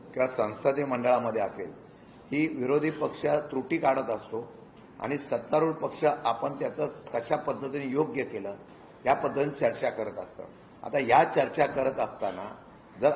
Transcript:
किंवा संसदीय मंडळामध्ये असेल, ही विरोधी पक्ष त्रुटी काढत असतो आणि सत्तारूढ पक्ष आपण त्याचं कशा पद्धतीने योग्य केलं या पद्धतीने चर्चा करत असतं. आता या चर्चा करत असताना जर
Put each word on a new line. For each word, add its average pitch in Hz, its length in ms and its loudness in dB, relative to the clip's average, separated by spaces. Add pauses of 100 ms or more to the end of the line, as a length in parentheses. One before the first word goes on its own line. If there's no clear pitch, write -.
(140)
किंवा 131 140 2
संसदीय 135 580 0
मंडळामध्ये 120 560 2
असेल, 95 320 -4 (580)
ही 151 160 2
विरोधी 143 420 2
पक्ष 151 360 -4
त्रुटी 147 520 0
काढत 135 320 2
असतो 113 520 -6 (380)
आणि 135 180 -2
सत्तारूढ 151 560 0
पक्ष - 300 -6
आपण 139 500 2
त्याचं 143 340 -2 (260)
कशा 120 220 -2
पद्धतीने 139 500 -4
योग्य 135 380 0
केलं 101 320 -6 (500)
या 127 80 6
पद्धतीने 143 460 0
चर्चा 127 300 0
करत 107 280 -6
असतं. - 260 -12 (400)
आता 139 160 -2
या 127 240 8
चर्चा 147 420 2
करत 135 340 0
असताना 104 560 -4 (460)
जर 143 140 6